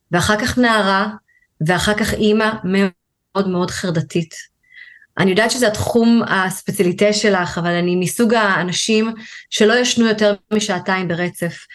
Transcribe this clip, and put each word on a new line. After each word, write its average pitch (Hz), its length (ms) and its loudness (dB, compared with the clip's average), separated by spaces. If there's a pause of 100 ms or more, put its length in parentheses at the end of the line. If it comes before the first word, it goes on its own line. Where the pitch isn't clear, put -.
(120)
ואחר 180 280 0
כך - 180 -4
נערה, 214 500 2 (600)
ואחר 185 260 2
כך 214 200 -2
אימא 214 360 2 (140)
מאוד 190 840 -2
מאוד 180 240 -2
חרדתית. 170 600 -4 (840)
אני 190 120 2
יודעת 185 220 2
שזה 247 160 0
התחום 226 600 2
הספציאליטה 190 840 0
שלך, 190 440 0
אבל 170 140 -2
אני 175 240 0
מסוג 196 380 0
האנשים 214 800 0 (360)
שלא 220 240 4
ישנו 247 320 2
יותר 214 280 2 (200)
משעתיים 185 540 -2
ברצף, 170 680 -4